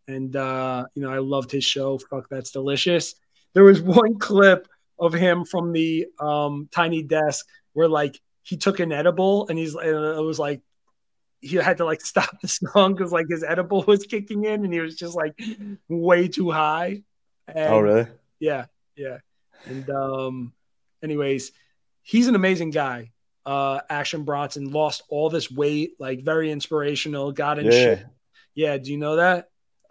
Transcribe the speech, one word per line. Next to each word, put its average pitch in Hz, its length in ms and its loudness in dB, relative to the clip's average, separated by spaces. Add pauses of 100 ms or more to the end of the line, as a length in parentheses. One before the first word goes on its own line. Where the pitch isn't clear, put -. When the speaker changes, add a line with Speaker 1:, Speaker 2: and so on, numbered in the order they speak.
Speaker 1:
And, 135 280 -8
uh, 131 500 -4 (100)
you 143 60 -8
know, 135 100 -6
I 135 80 -4
loved 135 320 -4
his 139 120 -4
show, 135 340 -2
Fuck 131 320 -12
That's 131 220 -10
Delicious. 139 640 -2 (380)
There 190 100 10
was 196 180 10
<laughs> - 0 -
one 214 380 4
clip 196 480 6 (320)
of 170 140 2
him 175 320 2
from 170 280 -4
the, 160 320 0 (140)
um, 147 520 -2
Tiny 165 320 0
Desk 151 420 0 (280)
where, 165 140 2
like, 147 320 0 (240)
he 180 140 -10
took 196 220 0
an 165 120 -2
edible 180 580 2
and 165 80 -4
he's, 160 160 -6
and 165 160 -6
it 156 340 -2
was 156 160 -4
like, 143 220 -4 (800)
he 143 160 -4
had 170 200 2
to, 170 80 -2
like, 160 160 -4
<laughs> - 40 -20
stop - 360 -2
the 180 60 -10
song 190 480 2
'cause, 180 160 -4
like, 165 180 0
his 165 140 -4
edible 175 440 -2
was 202 180 4
kicking 208 400 -6
in 214 180 -2
and 180 100 -4
he 170 60 -2
was 160 160 -8
just, 170 200 -12
like, 156 220 -4 (520)
way 175 380 2
too 180 240 -4
high. 160 500 -2 (460)
And 156 260 -2
Speaker 2:
Oh, 110 60 6
really? 107 280 2 (320)
Speaker 1:
yeah, 143 260 -4 (300)
yeah. 131 220 -14 (480)
And, 131 240 -12
um, 135 640 -6 (500)
anyways, 143 480 -4 (520)
he's 240 240 2
an 247 80 4
amazing 185 340 2
guy. 127 420 -4 (340)
Uh, 139 340 -2 (100)
Action 147 340 -6
Bronson 143 480 -6
lost 151 380 -2
all 151 200 0
this 156 220 -4
weight, 147 480 -2
like, 131 240 -8
very 160 280 0
inspirational, 147 800 -4
got 147 280 -4
in 143 60 -4
Speaker 2:
Yeah. 110 60 6
Speaker 1:
shape. 120 280 6 (560)
Yeah, 147 220 0
do 131 140 -10
you 147 60 -6
know 151 200 -2
that? 175 320 2 (420)